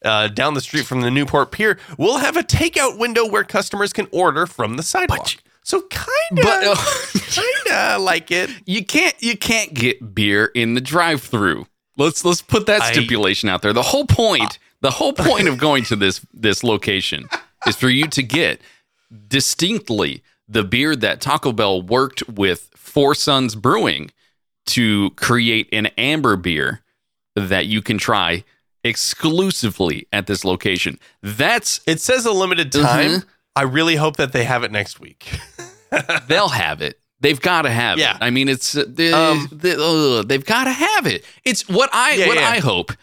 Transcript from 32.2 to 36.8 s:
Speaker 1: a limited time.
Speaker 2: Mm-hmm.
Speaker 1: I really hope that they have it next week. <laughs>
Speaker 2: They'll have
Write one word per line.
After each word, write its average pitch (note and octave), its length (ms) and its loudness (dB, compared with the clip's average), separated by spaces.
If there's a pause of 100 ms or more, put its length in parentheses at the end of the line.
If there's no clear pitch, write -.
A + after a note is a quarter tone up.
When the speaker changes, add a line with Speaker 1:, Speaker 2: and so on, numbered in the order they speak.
Speaker 1:
a A#3 60 0
limited F3+ 400 0
time. D3 400 2
Speaker 2:
Mm-hmm. F3+ 180 -4 (260)
Speaker 1:
I C#3 80 2
really D#3 320 2
hope D3+ 220 0
that - 160 -2
they B2 100 2
have B2 200 0
it A#2 80 -4
next G#2 280 -6
week. - 280 -20 (540)
<laughs> D#3+ 460 -4
Speaker 2:
They'll F3 220 2
have E2 320 -2